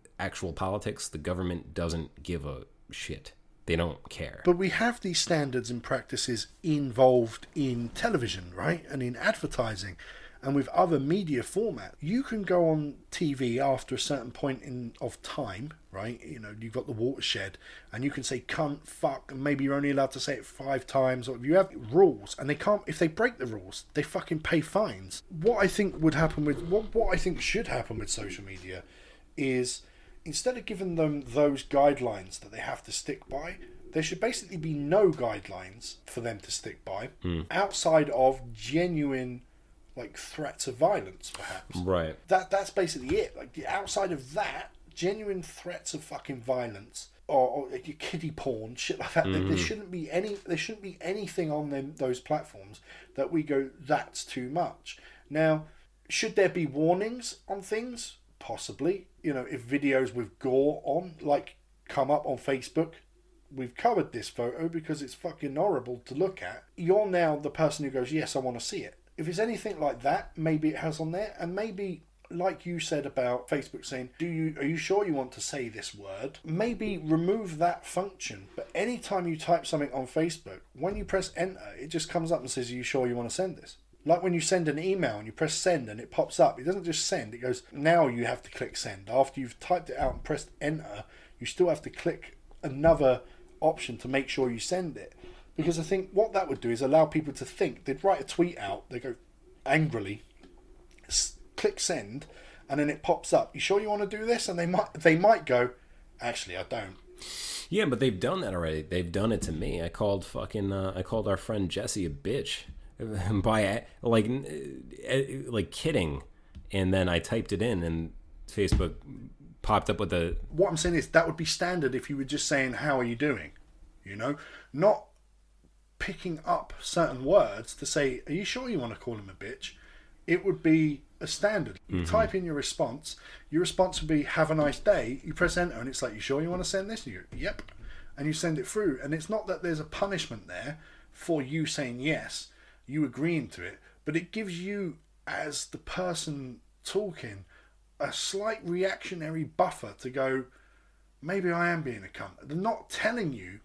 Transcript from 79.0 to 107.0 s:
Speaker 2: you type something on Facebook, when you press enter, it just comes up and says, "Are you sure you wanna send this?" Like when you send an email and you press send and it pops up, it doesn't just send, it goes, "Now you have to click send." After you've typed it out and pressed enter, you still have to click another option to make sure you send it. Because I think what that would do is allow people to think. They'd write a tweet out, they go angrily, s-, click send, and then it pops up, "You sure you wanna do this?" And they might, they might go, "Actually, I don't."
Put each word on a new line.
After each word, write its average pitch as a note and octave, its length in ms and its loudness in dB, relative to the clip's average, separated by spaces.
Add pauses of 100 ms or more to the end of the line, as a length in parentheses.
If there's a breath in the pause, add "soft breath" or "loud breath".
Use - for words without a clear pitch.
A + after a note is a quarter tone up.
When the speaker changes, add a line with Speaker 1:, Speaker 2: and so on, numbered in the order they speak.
Speaker 2:
you D#3+ 80 0
type E3 320 2
something D3 240 0
on C3 160 -4
Facebook, D#3 540 -2 (120)
when E3+ 220 -4
you G#3 80 -4
press F#3 320 -2
enter, F#3 420 -4
it C#3+ 100 -10
just D#3+ 220 -2
comes E3 220 0
up D#3 80 4
and B2+ 100 -8
says, A#2+ 220 -4
"Are B2 40 -6
you B2 80 -4
sure B2+ 240 2
you A#2+ 100 0
wanna A#2 120 -2
send F3+ 280 -2
this?" - 200 -20 (280)
Like E3 180 6
when F#3 100 4
you E3+ 60 2
send E3 300 2
an C#3+ 100 0
email E3 380 0
and G#2 80 -10
you A2 80 -10
press D#3 220 0
send D3 340 2
and G#2 100 -10
it A#2+ 100 -12
pops - 300 0
up, C#3+ 180 6
it B2 60 -10
doesn't F3+ 220 -2
just D#3+ 200 0
send, A#2 280 -2
it A#2+ 60 -12
goes, B2 240 -2 (100)
"Now D#3 340 6
you A#2 180 0
have B2 180 -2
to - 80 -18
click - 260 -8
send." G2+ 320 -8
After C3+ 320 4
you've A#2+ 180 -8
typed F3+ 300 0
it - 80 -8
out C3+ 160 2
and - 100 -10
pressed - 280 -4 (100)
enter, D#3 420 -4 (360 loud breath)
you B2 60 -8
still F3 220 4
have D#3 140 2
to - 80 -8
click - 480 -4 (260)
another C#3 580 6 (380 loud breath)
option - 380 2
to - 100 -10
make C3 220 2
sure C3 200 2
you A#2 100 -4
send F3 360 -2
it. - 180 -14 (440 loud breath)
Because E3 200 2
I E3 60 -2
think F#3+ 300 -2
what G#3+ 180 4
that F#3+ 160 0
would C#3 140 -4
do A#2+ 80 -2
is A#2 120 0
allow D3 240 8
people D#3 280 0
to - 100 -8
think. C3+ 400 -2
They'd C#3 180 -4
write F#3 200 4
a - 20 -6
tweet - 340 0
out, G2 320 -6
they B2 120 -8
go B2 140 -8 (500)
angrily, A#2 580 2 (880)
s-, - 280 -2 (200)
click G3+ 240 0
send, B2 440 -4 (440 loud breath)
and C#3 100 0
then D3 100 4
it - 140 -4
pops - 300 0
up, - 200 6
"You C#3+ 60 -8
sure G3+ 220 4
you G#3+ 80 -2
wanna G#3 180 0
do G#3+ 180 -4
this?" A#3 220 2
And F3+ 100 -4
they E3+ 80 0
might, F3+ 280 0
they D#3+ 240 8
might G#3 280 8
go, B2 260 4 (500 soft breath)
"Actually, A#2 340 -4
I F2+ 80 -4
don't." F#2+ 320 -8 (760 loud breath)